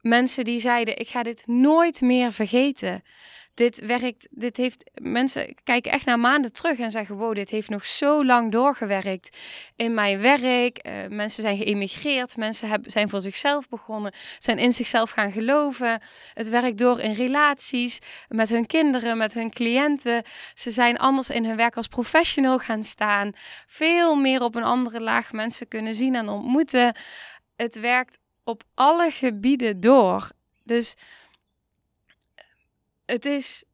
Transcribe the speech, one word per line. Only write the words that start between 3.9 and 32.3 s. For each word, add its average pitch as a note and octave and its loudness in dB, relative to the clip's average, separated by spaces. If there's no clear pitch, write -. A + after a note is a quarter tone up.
dit A3+ -8
heeft," - -4
mensen - -4
kijken B3 0
echt - -2
naar A#3+ 2
maanden B3 2
terug D4+ -2
en A#3 -4
zeggen, G#3 -8
"Wow, A3 -4
dit G3+ -6
heeft G#3+ -4
nog G#3 -6
zo D4 2
lang A#3+ 4
doorgewerkt G3+ -2
in A#3 -2
mijn G3+ 0
werk." B3 2
Eh, - -12
mensen G#3 -6
zijn G3+ 0
geëmigreerd, G#3 -4
mensen A3 -6
heb-, G#3+ -4
zijn G#3 0
voor G3+ -4
zichzelf C#4 -4
begonnen, G#3+ -10
zijn A3+ -2
in A#3+ 4
zichzelf A3+ 0
gaan G3+ -2
geloven. B3+ 0
Het A3 -8
werkt A#3+ 0
door B3 4
in G#3+ -2
relaties, B3+ 0
met A3 0
hun A#3 0
kinderen, B3+ 2
met A3 -2
hun A3+ -4
cliënten. A#3+ 0
Ze - -10
zijn A#3+ 2
anders C4+ 2
in A#3 -2
hun A3 -2
werk A#3 0
als A#3 -6
professional C4 2
gaan A3 -4
staan, G#3 -2
veel E4 2
meer C4 2
op A#3 -2
een A#3 -4
andere A#3 -2
laag A3+ -2
mensen A3+ -8
kunnen A3 -6
zien B3+ 0
en A3+ -4
ontmoeten. A#3+ 2
Het A3+ -6
werkt B3 -2
op A3+ -8
alle D#4+ 4
gebieden A#3 0
door. G3+ 6
Dus A#3 -2